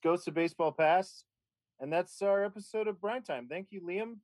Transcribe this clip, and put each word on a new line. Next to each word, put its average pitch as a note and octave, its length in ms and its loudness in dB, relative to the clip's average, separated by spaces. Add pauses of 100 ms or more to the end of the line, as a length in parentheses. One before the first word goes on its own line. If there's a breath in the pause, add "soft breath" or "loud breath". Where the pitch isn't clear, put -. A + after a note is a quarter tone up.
Ghosts F3 260 2
of D3+ 60 -4
Baseball E3 380 0
Past, E3 520 2 (560)
and C#3 120 -6
that's F3+ 300 -2
our G3+ 220 4
episode G#3 420 -4
of G3 140 -4
Brine A3+ 240 -4
Time. B2 260 -6
Thank F#3 200 -8
you, G3 100 -12
Liam, G#3 440 -6